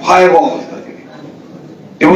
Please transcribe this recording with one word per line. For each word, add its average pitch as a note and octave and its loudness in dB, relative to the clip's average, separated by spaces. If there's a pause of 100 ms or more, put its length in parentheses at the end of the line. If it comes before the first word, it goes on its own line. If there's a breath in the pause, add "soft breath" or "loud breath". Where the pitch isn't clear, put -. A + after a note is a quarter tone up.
ভয়াবহ F3+ 2
অবস্থা - -12 (100)
থেকে, - -20 (1000)
এবং E3 4